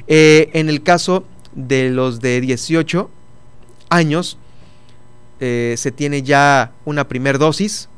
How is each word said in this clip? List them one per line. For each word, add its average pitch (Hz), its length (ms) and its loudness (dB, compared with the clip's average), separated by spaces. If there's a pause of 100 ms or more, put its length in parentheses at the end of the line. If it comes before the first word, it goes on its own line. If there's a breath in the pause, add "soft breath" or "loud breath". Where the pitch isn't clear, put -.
Eh, 156 460 6
en 156 160 -2
el 151 160 -4
caso 180 400 0 (280)
de 131 380 -2
los 127 300 -2
de 123 200 0
dieciocho 156 680 -2 (800)
años, 170 500 -2 (1040 soft breath)
eh, 120 360 -2
se 135 140 -6
tiene 143 320 -4
ya 139 500 2 (120)
una 147 240 -6
primer 135 300 -2
dosis 160 600 -2